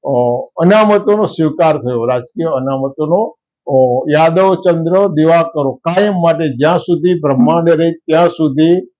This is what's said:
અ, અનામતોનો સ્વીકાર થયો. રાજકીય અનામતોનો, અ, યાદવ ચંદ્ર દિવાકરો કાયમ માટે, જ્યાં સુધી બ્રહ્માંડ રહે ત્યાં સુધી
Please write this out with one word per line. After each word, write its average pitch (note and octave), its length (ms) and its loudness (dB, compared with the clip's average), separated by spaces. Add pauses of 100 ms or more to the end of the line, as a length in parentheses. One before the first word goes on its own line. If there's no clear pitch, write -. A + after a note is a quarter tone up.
અ, C#3+ 80 -6 (460)
અનામતોનો G#3 680 2
સ્વીકાર D#3 520 0
થયો. A#2+ 280 -4
રાજકીય B2+ 400 -4
અનામતોનો, C#3 880 -4 (320)
અ, C3 340 2 (100)
યાદવ E3 440 2
ચંદ્ર E3+ 520 0
દિવાકરો D#3+ 640 0
કાયમ F#3+ 420 -2
માટે, E3 360 0
જ્યાં D3 300 0
સુધી E3+ 400 -2
બ્રહ્માંડ D3+ 500 2
રહે E3 220 2
ત્યાં D#3+ 380 0
સુધી D#3+ 580 0 (120)